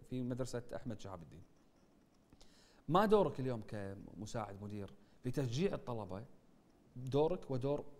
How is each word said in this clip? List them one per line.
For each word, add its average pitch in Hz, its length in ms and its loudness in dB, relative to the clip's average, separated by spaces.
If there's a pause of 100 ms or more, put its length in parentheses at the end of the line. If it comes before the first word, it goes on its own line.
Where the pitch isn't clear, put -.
في 127 140 -2
مدرسه 123 400 -2 (120)
احمد 113 240 -6
شهاب 92 220 -10
الدين. 80 220 -16 (1400)
ما 185 180 8
دورك 190 340 8
اليوم 127 220 0
كمساعد 101 1040 -6
مدير 101 300 -8 (300)
في 127 80 -2
تشجيع 143 420 2
الطلبه، 107 500 -4 (720)
دورك 139 560 2
ودور 139 340 0 (140)